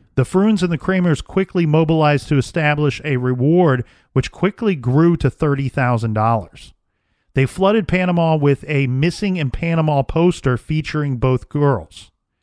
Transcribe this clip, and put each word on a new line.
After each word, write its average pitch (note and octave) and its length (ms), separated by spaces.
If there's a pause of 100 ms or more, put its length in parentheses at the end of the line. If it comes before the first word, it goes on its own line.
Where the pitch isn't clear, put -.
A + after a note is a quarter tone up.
(160)
The B2+ 80
Fruins G3 380
and F3 100
the D#3 60
Kramers F3+ 460
quickly F#3+ 400
mobilized D#3 640
to D3+ 100
establish D3 680
a C#3+ 140
reward, B2+ 680 (280)
which - 200
quickly G3+ 420
grew D3 440
to C#3 120
thirty C#3 380
thousand A#2+ 460
dollars. G#2+ 580 (600)
They C3+ 120
flooded G3 420
Panama F3 480
with C#3+ 320
a C#3 180
missing E3+ 500
in D3 140
Panama D#3 520
poster D#3+ 540
featuring D3+ 600
both B2+ 300
girls. C#3 640 (320)